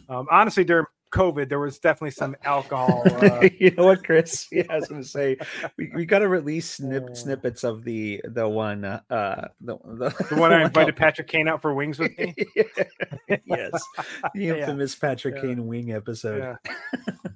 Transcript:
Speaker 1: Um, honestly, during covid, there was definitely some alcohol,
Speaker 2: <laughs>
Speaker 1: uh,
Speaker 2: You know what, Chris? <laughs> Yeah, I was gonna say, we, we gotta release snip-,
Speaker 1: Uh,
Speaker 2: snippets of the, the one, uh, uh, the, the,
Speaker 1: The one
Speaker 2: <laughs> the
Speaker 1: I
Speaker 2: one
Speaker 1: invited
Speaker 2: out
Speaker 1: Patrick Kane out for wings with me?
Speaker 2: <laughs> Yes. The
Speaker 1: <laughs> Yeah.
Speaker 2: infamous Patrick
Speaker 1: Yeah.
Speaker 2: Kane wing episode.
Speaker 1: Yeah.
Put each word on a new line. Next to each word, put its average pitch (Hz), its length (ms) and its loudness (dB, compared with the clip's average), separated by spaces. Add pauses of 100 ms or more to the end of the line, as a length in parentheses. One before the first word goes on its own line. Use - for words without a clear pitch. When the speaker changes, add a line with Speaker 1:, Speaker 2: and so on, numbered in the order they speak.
Speaker 1:
Um, 131 220 -6
honestly, 190 320 6
during 165 240 4 (260)
covid, 147 360 2
there 143 100 -2
was 143 220 -6
definitely 156 320 0
some 139 320 -6
alcohol, 135 600 0
Speaker 2:
<laughs> - 20 4
Speaker 1:
uh, - 420 6 (100)
Speaker 2:
You 180 140 6
know 175 140 4
what, 190 180 6
Chris? 165 440 2
<laughs> - 40 -20
Yeah, 180 180 2
I 160 60 -2
was 147 100 -4
gonna 151 160 -10
say, 135 360 -2 (380)
we, - 160 -8
we 165 140 -4
gotta 202 220 4
release 160 420 -2
snip-, 131 400 -6
Speaker 1:
Uh, 123 40 -14
Speaker 2:
snippets 120 500 -6
of 113 180 -4
the, 107 400 -6
the 113 260 -2
one, 107 360 -2
uh, 98 160 -6 (100)
uh, 104 380 -4 (120)
the, 117 160 -10
the, 123 520 -6
Speaker 1:
The 151 80 -2
one 165 140 6
Speaker 2:
<laughs> - 0 -
the 170 60 10
Speaker 1:
I - 20 8
Speaker 2:
one 160 80 6
Speaker 1:
invited 156 280 4
Speaker 2:
out - 40 -14
Speaker 1:
Patrick 156 280 2
Kane 160 220 0
out 160 120 -2
for 147 140 0
wings 147 240 -4
with 165 180 -4
me? 175 240 -4
Speaker 2:
<laughs> 208 40 -2 (1000)
Yes. 120 280 -4 (240)
The - 380 -8
Speaker 1:
<laughs> - 20 -
Yeah. 175 180 -2
Speaker 2:
infamous 143 400 -4
Patrick 135 400 -4
Speaker 1:
Yeah. 139 60 -10
Speaker 2:
Kane 123 260 -4
wing 117 240 -6
episode. 113 720 -6
Speaker 1:
Yeah. - 80 -12 (640)